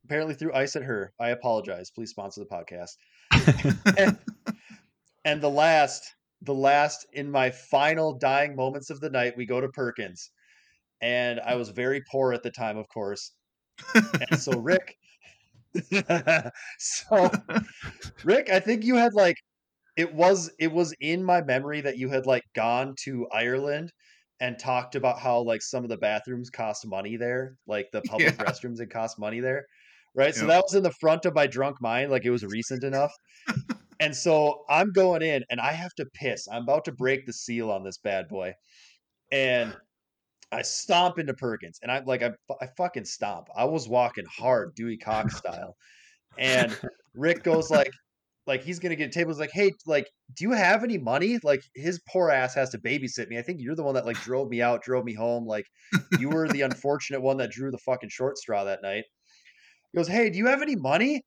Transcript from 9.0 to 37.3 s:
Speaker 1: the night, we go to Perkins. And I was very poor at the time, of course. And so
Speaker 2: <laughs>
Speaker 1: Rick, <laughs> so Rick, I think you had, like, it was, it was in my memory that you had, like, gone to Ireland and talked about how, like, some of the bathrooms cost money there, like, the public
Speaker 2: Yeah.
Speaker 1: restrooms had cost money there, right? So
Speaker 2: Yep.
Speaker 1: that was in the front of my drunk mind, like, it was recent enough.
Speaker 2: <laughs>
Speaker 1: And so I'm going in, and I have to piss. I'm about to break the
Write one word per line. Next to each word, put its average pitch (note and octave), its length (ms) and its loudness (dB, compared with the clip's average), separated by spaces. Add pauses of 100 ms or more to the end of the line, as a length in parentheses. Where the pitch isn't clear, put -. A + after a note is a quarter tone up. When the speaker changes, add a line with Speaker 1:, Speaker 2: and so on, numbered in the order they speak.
Speaker 1:
the D3 100 -4
night, B2 260 0
we B2 100 -6
go B2 140 0
to C3 80 -2
Perkins. A2+ 640 -6 (680)
And A#2+ 400 0
I A#2 160 -2
was A#2 140 -4
very C3 400 -2
poor C3 220 2
at A#2+ 100 -4
the A#2+ 80 -4
time, A2 280 -6
of G#2 100 -10
course. G2+ 440 -8 (640)
And D#3+ 460 2
so C3+ 120 -2
Speaker 2:
<laughs> B2 60 2
Speaker 1:
Rick, E3+ 380 0 (760)
<laughs> - 160 -6 (880)
so - 520 2 (960)
Rick, G#3+ 260 4
I F#3+ 100 6
think G#3+ 240 0
you B3 120 4
had, A#3 180 6
like, F#3+ 220 6 (600)
it E3 180 0
was, E3+ 440 6
it D#3+ 140 0
was D#3+ 280 0
in E3+ 240 -2
my F3+ 180 4
memory C#3+ 380 0
that C3+ 180 -4
you C3 100 -4
had, C3 180 0
like, B2+ 180 2 (100)
gone B2 400 0 (100)
to B2 280 -6
Ireland C#3 580 -2 (500)
and B2 180 -4
talked B2+ 360 -2
about B2+ 240 0
how, B2 220 2
like, A2+ 220 -2
some B2 220 -6
of A#2 60 -10
the A2 60 -4
bathrooms A#2+ 540 -4
cost A2+ 360 -6
money G2+ 300 -6
there, B2+ 400 -4 (100)
like, G#2 260 -4
the G#2+ 100 -6
public C#3+ 360 2
Speaker 2:
Yeah. D3 60 -4
Speaker 1:
restrooms B2 360 -6
had A2+ 100 -10
cost A2+ 280 -6
money A2 220 -6
there, C3 240 -4 (500)
right? C#3 200 2
So A2+ 80 -2
Speaker 2:
Yep. A2 60 2
Speaker 1:
that E3+ 160 6
was F#3+ 100 -4
in G3 80 4
the E3 180 0
front D#3+ 260 2
of D#3 80 0
my D3 120 4
drunk C3+ 340 -2
mind, B2 300 -2
like, B2 140 0
it B2 60 2
was A2+ 140 0
recent A#2 400 -6
enough. C#3 280 0 (340)
Speaker 2:
<laughs> - 320 -6 (220)
Speaker 1:
And D3+ 160 0
so D3+ 520 2
I'm F3+ 220 4
going F3+ 320 4
in, D3 260 0
and B2 120 -4
I C3+ 100 0
have E3+ 240 -8
to D3 200 -6
piss. A#2+ 360 -6
I'm A#2+ 140 -6
about D3 220 2
to D#3+ 60 -6
break C3 320 -2
the B2 80 -10